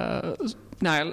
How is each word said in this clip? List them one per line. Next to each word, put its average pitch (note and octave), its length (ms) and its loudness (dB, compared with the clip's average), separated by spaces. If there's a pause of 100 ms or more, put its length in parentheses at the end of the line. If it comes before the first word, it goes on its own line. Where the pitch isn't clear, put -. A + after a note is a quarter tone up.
(800)
nou E3 180 4
ja, D3 160 4